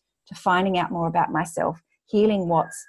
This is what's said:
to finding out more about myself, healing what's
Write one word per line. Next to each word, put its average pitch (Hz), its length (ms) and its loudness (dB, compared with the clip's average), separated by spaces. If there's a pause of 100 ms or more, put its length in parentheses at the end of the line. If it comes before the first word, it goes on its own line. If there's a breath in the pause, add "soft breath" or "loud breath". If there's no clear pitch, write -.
(260)
to - 80 -20
finding 185 420 0
out 175 160 -2
more 165 140 -2
about 165 260 0
myself, 160 480 -2 (240)
healing 208 440 2
what's - 400 0